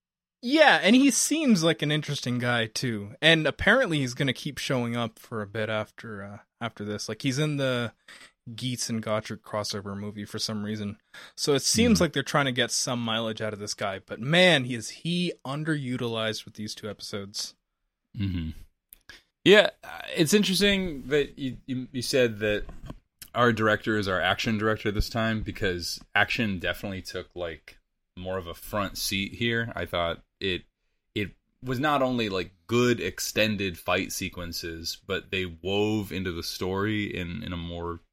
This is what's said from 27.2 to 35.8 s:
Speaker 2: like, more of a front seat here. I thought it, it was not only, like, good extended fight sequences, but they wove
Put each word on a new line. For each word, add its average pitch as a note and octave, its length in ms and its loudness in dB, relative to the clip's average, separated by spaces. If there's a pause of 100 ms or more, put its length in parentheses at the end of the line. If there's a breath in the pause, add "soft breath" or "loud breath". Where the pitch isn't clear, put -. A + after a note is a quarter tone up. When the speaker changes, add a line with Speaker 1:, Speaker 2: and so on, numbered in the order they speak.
Speaker 2:
like, E2 420 -10 (400)
more F#2 200 -6
of F2 100 -8
a E2 60 -12
front - 440 -6
seat G2 360 -2
here. A#2 400 -2
I F2 120 -4
thought E2+ 340 -2 (200)
it, F#2 220 -2 (520)
it G#2 160 -4 (320)
was B2+ 180 -4
not C#3+ 220 2
only, B2 260 2
like, F#2 220 -4 (160)
good A#2+ 340 4
extended G2 800 -2
fight F#2 340 0
sequences, E2+ 920 -8
but F#2 240 -6
they F#2+ 160 -2
wove G2+ 640 0